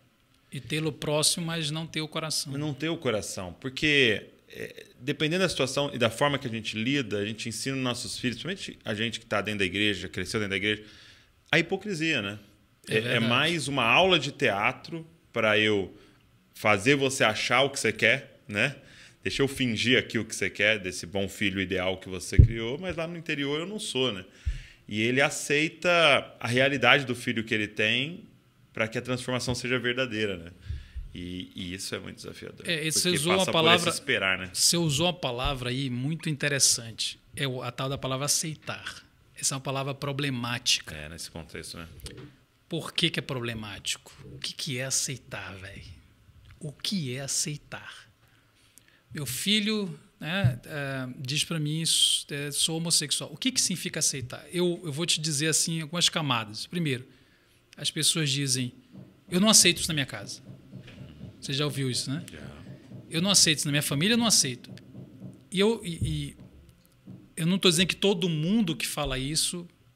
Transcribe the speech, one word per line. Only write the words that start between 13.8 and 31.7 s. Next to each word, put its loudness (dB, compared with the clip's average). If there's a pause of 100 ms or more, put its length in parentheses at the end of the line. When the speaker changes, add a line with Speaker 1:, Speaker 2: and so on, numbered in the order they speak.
Speaker 2:
aula 6
de -2
teatro 0 (280)
pra 4
eu 2 (600)
fazer 6
você 2
achar 4
o 4
que -6
você 2
quer, 2
né? 2 (480)
Deixa 0
eu 6
fingir 2
aqui -2
o 0
que -8
você -2
quer, 2
desse -8
bom -2
filho -2
ideal -2
que -14
você 2
criou, 6
mas -6
lá -4
no -10
interior -4
eu -6
não -8
sou, 0
né? -8 (640)
E -2
ele 2
aceita 0 (500)
a -6
realidade 6
do -4
filho -2
que -2
ele 2
tem 0 (480)
pra -2
que -6
a -2
transformação -2
seja -2
verdadeira, -2
né? -14 (640)
E, -8
e -8